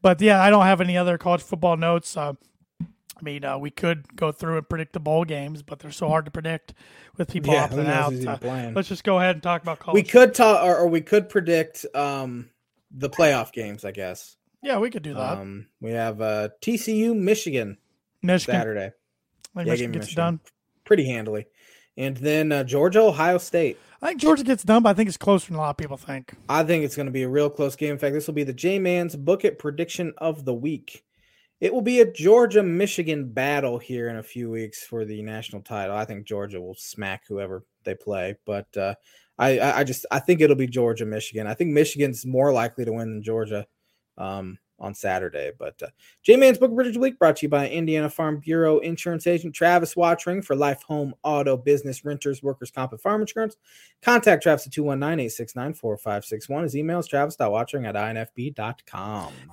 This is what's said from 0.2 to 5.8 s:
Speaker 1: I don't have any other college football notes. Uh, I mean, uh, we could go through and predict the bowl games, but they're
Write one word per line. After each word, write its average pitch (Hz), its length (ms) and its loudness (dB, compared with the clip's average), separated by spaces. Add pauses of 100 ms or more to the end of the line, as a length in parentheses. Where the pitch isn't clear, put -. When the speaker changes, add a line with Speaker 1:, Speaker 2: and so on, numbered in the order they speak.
Speaker 1:
I 196 80 8
don't 208 160 8
have 185 160 6
any 180 160 2
other 175 220 2
college 175 240 0
football 170 340 2
notes. 170 400 0
Uh, 147 160 -4 (480)
I - 400 -16
mean, 143 240 -10
uh, 135 140 -4
we 143 100 -8
could 165 460 -2
go 156 160 0
through 165 260 -4
and 156 100 -6
predict 160 260 -6
the 175 60 -6
bowl 156 260 2
games, 147 360 -8
but - 160 -16
they're 147 140 -18